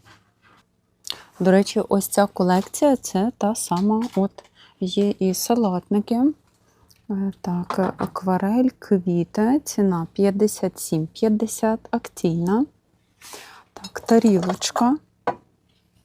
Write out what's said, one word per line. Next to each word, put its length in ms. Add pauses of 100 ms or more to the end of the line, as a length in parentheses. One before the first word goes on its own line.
(1400)
До 100
речі, 380
ось 200
ця 180
колекція, 680
це 420
та 160
сама, 480 (140)
от, 280 (360)
є 380
і 160
салатники. 840 (920)
Е, 300
так, 380 (180)
акварель, 720 (100)
квіти, 840
ціна 480
п'ятдесят 680
сім 280
п'ятдесят, 760 (100)
акційна. 760 (1040)
Так, 280
тарілочка. 960 (1080)